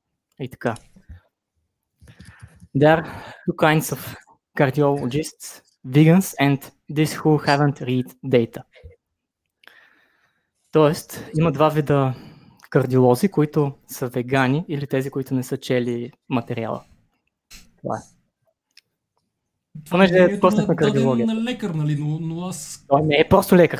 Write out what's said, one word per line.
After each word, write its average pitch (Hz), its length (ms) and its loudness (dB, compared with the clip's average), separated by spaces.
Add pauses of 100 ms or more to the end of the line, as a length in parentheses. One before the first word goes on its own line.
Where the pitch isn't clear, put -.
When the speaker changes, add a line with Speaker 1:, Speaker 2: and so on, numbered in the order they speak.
(400)
Speaker 1:
И 127 100 -10
така. - 240 -6 (2000)
There 151 240 4
are 160 60 -12 (420)
two 170 80 -8
kinds 156 380 0
of - 220 -14 (420)
cardiologists, 143 1040 -2 (240)
vegans 160 540 4
and 139 300 0 (200)
these 151 300 -2
who 151 260 2
haven't 143 360 0
read 127 240 -2 (180)
data. 127 380 -2 (2000)
Тоест, - 520 0 (140)
има 160 140 2
два 147 160 2
вида 143 460 0 (560)
кардиолози, 127 580 2
които 151 440 -2 (160)
са - 200 -8
вегани 131 600 -2
или 143 180 -6
тези, 135 240 -4
които 135 240 -6
не 127 80 -4
са 131 140 -6
чели 123 560 -4 (160)
материала. 117 540 -6 (1000)
Това - 140 -6
е. 113 40 -12 (1800)
Speaker 2:
Това 175 120 -2
Speaker 1:
Понеже 180 180 4
Speaker 2:
е 185 40 6
мнението 185 220 4
Speaker 1:
докоснахме 190 340 2
Speaker 2:
на - 20 0
даден 147 160 2
Speaker 1:
кардиологията. 135 420 0
Speaker 2:
лекар, 226 360 -6
нали, 151 300 -2
но, 151 200 -4
но 165 260 -8
аз - 420 -14
Speaker 1:
Той 139 140 2
не 151 140 0
е 160 120 2
просто 190 280 4
лекар, 160 240 4